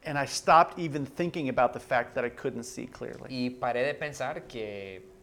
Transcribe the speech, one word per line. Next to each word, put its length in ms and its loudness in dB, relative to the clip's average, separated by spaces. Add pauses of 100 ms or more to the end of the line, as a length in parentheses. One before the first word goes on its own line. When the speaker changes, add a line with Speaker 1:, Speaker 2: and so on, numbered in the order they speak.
Speaker 1:
And 140 -2
I 80 0
stopped 520 6
even 260 -2
thinking 460 -2
about 220 4
the 80 -8
fact 340 0
that 100 0
I 60 0
couldn't 340 -4
see 220 -10
clearly. 420 -12
Speaker 2:
Y 220 -2
paré 340 0
de 100 0
pensar 520 -6
que 560 -8 (200)